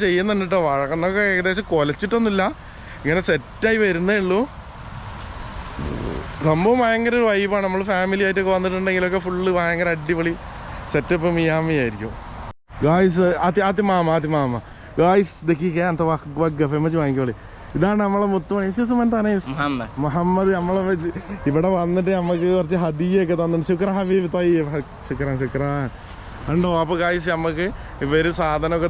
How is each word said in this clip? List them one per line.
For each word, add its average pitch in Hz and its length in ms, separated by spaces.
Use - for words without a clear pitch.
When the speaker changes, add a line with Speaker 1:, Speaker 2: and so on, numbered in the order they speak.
Speaker 1:
ചെയ്യുന്നുണ്ട് 190 420
കേട്ടോ. 185 220
വാഴക്കന്നൊക്കെ 160 560
ഏകദേശം 185 400
കൊലച്ചിട്ടൊന്നുമില്ല, 190 680
ഇങ്ങനെ 165 260
സെറ്റായി 208 560
വരുന്നേ 185 380
ഉള്ളൂ. 185 180
സംഭവം 180 380
ഭയങ്കര 226 360
ഒരു 226 100
വൈബാണ്. 202 360
നമ്മൾ 190 160
ഫാമിലി 190 340
ആയിട്ടൊക്കെ 190 300
വന്നിട്ടുണ്ടെങ്കിലൊക്കെ 185 680
ഫുള്ള് 185 320
ഭയങ്കര 170 380
അടിപൊളി 165 380
സെറ്റപ്പ് 165 440
മിയാമി 160 460
ആയിരിക്കും. 110 280
ഗായ്സ്, 180 440
ആത്തി, 185 220
ആത്തി 202 240
മാമ, 170 240
ആത്തി 156 200
മാമ. 127 240
ഗായ്സ്, 185 340
ഇതൊക്കെ 165 220
അങ്ങനത്തെ 165 200
വഗ്ഗ 156 320
ഫേമസ് 160 280
വാങ്ങിക്കോളി. 131 320
ഇതാണ് 196 280
നമ്മളെ 202 280
മുത്തുമണി. 190 360
യേശുസ് 233 300
മനത്ത് 233 200
അനീസ്? 208 340
Speaker 2:
മുഹമ്മദ്. 139 400
Speaker 1:
മുഹമ്മദ്, 180 520
നമ്മളെ 180 320
വെച്ച് 170 220
ഇവിടെ 160 260
വന്നിട്ട് 175 340
നമുക്ക് 175 360
കുറച്ച് 180 260
ഹദിയൊക്കെ 175 580
തന്നിട്ടുണ്ട്. 165 300
ശുക്ര 190 280
ഹബീബ് 190 360
തയ്യബ്. 175 380
ഹ-, 147 160
ശുക്രാൻ, 135 340
ശുക്രാൻ. 139 440
ഉണ്ടോ? 180 180
അപ്പോൾ 160 220
ഗായ്സ്, 175 320
നമുക്ക് 165 320
ഇവര് 160 240
സാധനമൊക്കെ 160 500